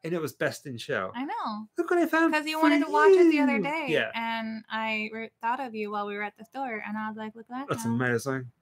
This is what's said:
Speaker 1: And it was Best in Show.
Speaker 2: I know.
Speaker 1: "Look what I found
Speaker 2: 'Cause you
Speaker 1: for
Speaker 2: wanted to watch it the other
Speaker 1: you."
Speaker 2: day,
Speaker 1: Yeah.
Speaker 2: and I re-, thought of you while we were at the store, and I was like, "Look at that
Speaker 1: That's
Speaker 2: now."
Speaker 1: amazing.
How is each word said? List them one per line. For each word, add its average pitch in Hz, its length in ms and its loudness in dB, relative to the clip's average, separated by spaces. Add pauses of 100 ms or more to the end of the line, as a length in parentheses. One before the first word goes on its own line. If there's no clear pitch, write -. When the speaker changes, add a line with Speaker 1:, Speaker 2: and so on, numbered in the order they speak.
Speaker 1:
And 165 100 -4
it 170 80 -2
was 135 100 -4
Best - 340 -4
in 127 120 -10
Show. 104 360 -4
Speaker 2:
I 247 120 -6
know. 220 500 -6
Speaker 1:
"Look 339 140 -2
what 359 80 4
I 330 80 4
found 320 260 2
Speaker 2:
'Cause 302 140 -2
you 311 100 -4
Speaker 1:
for 320 60 2
Speaker 2:
wanted 320 240 6
to - 40 -8
watch 302 220 8
it 359 180 8
the 302 100 4
other 262 180 4
Speaker 1:
you." 202 40 0
Speaker 2:
day, 302 280 -2
Speaker 1:
Yeah. 120 240 2
Speaker 2:
and 226 560 -4
I 220 420 -4
re-, 226 180 -10 (120)
thought 233 180 -2
of 247 140 -8
you 208 160 -4
while 208 160 -4
we 208 100 -6
were 208 60 -6
at 208 160 -8
the 220 80 -18
store, 247 400 -8
and 214 100 -6
I 220 120 -6
was 214 100 -10
like, 214 160 -10
"Look 226 160 -18
at 247 80 -8
that 285 100 -8
Speaker 1:
That's 151 160 -4
Speaker 2:
now." 117 80 -2
Speaker 1:
amazing. 127 580 -2 (120)